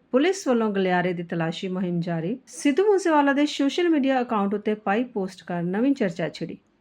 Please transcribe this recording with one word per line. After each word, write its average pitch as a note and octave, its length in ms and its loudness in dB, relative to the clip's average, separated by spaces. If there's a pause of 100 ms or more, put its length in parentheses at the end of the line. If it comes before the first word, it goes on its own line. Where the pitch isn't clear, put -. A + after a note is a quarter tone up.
(120)
ਪੁਲਿਸ D#4+ 360 0
ਵੱਲੋਂ A3+ 240 2
ਗਲਿਆਰੇ F3+ 420 0
ਦੀ F3 100 -6
ਤਲਾਸ਼ੀ E3+ 440 -4
ਮੁਹਿੰਮ F3+ 320 -2
ਜਾਰੀ। E3+ 380 -4 (100)
ਸਿੱਧੂ C#4+ 360 0
ਮੂਸੇਵਾਲਾ E4 500 4
ਦੇ C#4+ 120 2
ਸੋਸ਼ਲ D4 440 0
ਮੀਡੀਆ C4+ 320 2
ਅਕਾਊਂਟ G#3 320 -2
ਉੱਤੇ G#3 200 -2
ਪਾਈ G#3+ 300 0
ਪੋਸਟ F#3+ 400 -8
ਕਾਰਨ F3 220 -4
ਨਵੀਂ A3+ 300 2
ਚਰਚਾ F3 340 -2
ਛਿੜੀ। - 280 -10 (240)